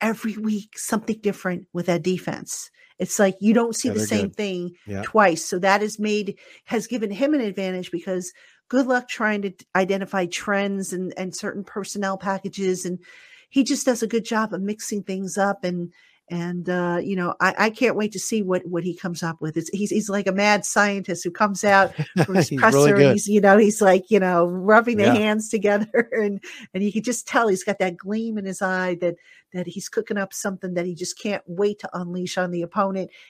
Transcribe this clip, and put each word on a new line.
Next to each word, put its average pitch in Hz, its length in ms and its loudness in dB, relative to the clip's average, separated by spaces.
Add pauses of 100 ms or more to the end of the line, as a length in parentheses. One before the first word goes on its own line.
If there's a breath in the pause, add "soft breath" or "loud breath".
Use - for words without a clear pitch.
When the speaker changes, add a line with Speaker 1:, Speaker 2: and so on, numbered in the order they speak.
Speaker 1:
every 214 360 -4
week, 214 420 -6
something 220 420 -4
different 180 520 -4
with 175 140 -4
that 175 160 0
defense. - 680 -6 (280 soft breath)
It's - 200 -6
like 190 220 4
you 214 140 4
don't 233 220 0
see - 120 -4
Speaker 2:
Yeah, 202 60 -2
Speaker 1:
the 214 60 -2
Speaker 2:
they're 214 80 0
Speaker 1:
same 202 200 0
Speaker 2:
good. - 80 -12
Speaker 1:
thing 180 360 -6 (140)
Speaker 2:
Yeah. - 160 -8
Speaker 1:
twice. 190 420 2
So 190 160 -4
that 196 220 4
has 214 160 -6
made, 208 400 -2 (260 soft breath)
has 220 220 -4
given 220 240 -4
him 277 240 0
an 285 60 2
advantage 185 500 -4
because 180 420 -6 (360 soft breath)
good 254 180 2
luck 247 220 0
trying 214 340 -2
to 196 80 -4
d-, - 140 -20 (120)
identify 190 500 0
trends 196 680 -4
and, 185 240 -6
and 185 180 -8
certain 202 300 -8
personnel 196 540 -6
packages. 190 680 -4
And 180 140 -6 (500 soft breath)
he 269 160 2
just - 220 -2
does 240 160 0
a 226 40 -2
good 226 180 -2
job 220 280 -2
of 180 100 -4
mixing 208 400 -6
things 190 360 -6
up. 196 260 0
And, 175 280 -4 (400 soft breath)
and, 175 360 -6
uh, 175 340 0
you 196 140 -4
know, 180 240 -2
I, 185 180 4
I 214 120 4
can't 220 260 0
wait 208 160 -2
to 185 80 -8
see 226 220 -2
what, 180 220 0
what 175 200 -4
he 175 100 -4
comes 175 300 -8
up 165 160 -6
with. 156 160 -6
It's, 160 140 -4
he's, 208 200 -4
he's 208 180 0
like 196 200 -2
a 190 40 0
mad 202 320 4
scientist 196 600 0
who 170 80 -4
comes 202 320 0
out 196 300 6
Speaker 2:
<laughs> 160 300 0
Speaker 1:
from 190 120 -2
his 175 140 4
Speaker 2:
He's 135 100 -2
Speaker 1:
presser 139 160 6
Speaker 2:
really 147 140 8
Speaker 1:
and - 80 6
Speaker 2:
good. 139 160 8
Speaker 1:
he's, 214 120 -2
you 202 140 4
know, 196 180 8
he's 208 240 4
like, 190 300 6
you 202 80 6
know, 180 260 4
rubbing 214 520 4
the 202 80 4
Speaker 2:
Yeah. 240 80 6
Speaker 1:
hands 214 340 0
together 208 600 0
<laughs> - 40 -8
and, 208 280 -2 (320 loud breath)
and 190 120 -2
you 208 80 -2
can 214 100 -2
just 240 240 -6
tell 233 220 2
he's 185 160 0
got 202 160 -4
that 180 160 -2
gleam 214 420 -6
in 196 60 -8
his 190 180 -6
eye 185 380 -2
that, 170 160 -2 (360 soft breath)
that 180 140 -6
he's 180 220 -12
cooking 214 300 -4
up 196 140 -6
something 190 420 -6
that 175 120 -2
he 180 80 -6
just 175 240 -10
can't 208 300 -6
wait 208 320 -2
to - 180 -12
unleash 180 400 -6
on 180 140 -2
the 170 100 -4
opponent 190 480 -4 (200 soft breath)